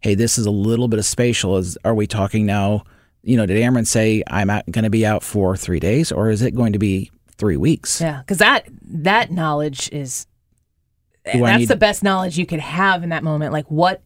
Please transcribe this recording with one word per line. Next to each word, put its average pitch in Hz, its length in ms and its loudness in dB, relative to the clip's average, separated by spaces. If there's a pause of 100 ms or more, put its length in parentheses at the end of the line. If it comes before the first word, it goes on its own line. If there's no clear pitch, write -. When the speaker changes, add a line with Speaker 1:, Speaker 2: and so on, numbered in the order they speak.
Speaker 1:
hey, 104 140 2
this 113 240 0
is 110 80 0
a 104 40 2
little 113 360 0
bit 113 120 0
of 104 60 -2
spatial. 113 520 0
Is, 90 280 -4
are 117 100 2
we 107 120 0
talking 107 400 0
now, 101 360 0 (400)
you 123 140 2
know, 110 80 2
did 95 160 0
Ameren 120 260 2
say, 110 400 2
"I'm 98 220 0
out, 104 220 -2
gonna 110 180 0
be 110 160 2
out 107 180 0
for 95 320 0
three 92 240 -4
days," 117 320 0
or 110 180 0
is 107 120 0
it 120 140 0
going 117 180 2
to 104 60 -2
be 95 320 -2 (260)
three 98 200 0
weeks? - 440 -2
Speaker 2:
Yeah, 147 260 -4
'cause 196 120 -2
that, 226 280 4 (140)
that 190 500 0
knowledge 151 600 -4
is, 139 340 -8 (1080)
Speaker 1:
Do 120 120 2
I 117 80 4
Speaker 2:
that's - 80 8
Speaker 1:
need - 100 2
Speaker 2:
the 262 60 2
best 208 280 2
knowledge 185 360 0
you 180 80 -2
could 165 140 -6
have 180 420 0
in 170 60 -6
that 160 140 -4
moment. 151 300 -2
Like, 151 160 -6
what 170 360 0